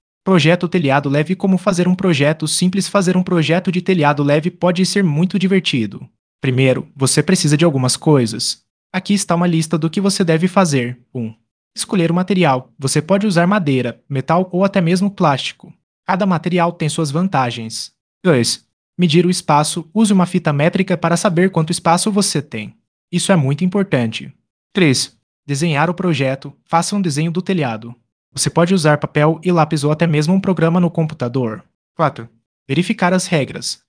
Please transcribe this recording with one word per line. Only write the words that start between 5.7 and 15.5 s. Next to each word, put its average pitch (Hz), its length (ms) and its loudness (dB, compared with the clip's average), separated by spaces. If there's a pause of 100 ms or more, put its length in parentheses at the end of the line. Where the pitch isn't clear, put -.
Primeiro, 131 540 0
você 135 280 0
precisa 156 320 2
de 147 80 2
algumas 135 320 0
coisas. 120 680 0 (280)
Aqui 185 220 -2
está 190 220 0
uma 175 120 0
lista 165 300 0
do 160 120 -2
que 196 120 -4
você 196 220 0
deve 165 240 2
fazer. 139 520 0 (140)
Um. 113 200 -6 (420)
Escolher 170 340 -2
o 170 60 0
material. 175 640 0
Você 143 220 0
pode 196 260 0
usar 170 180 2
madeira, 143 640 0
metal 160 420 -2
ou 180 140 0
até 196 160 0
mesmo 180 300 0
plástico. - 600 -2 (340)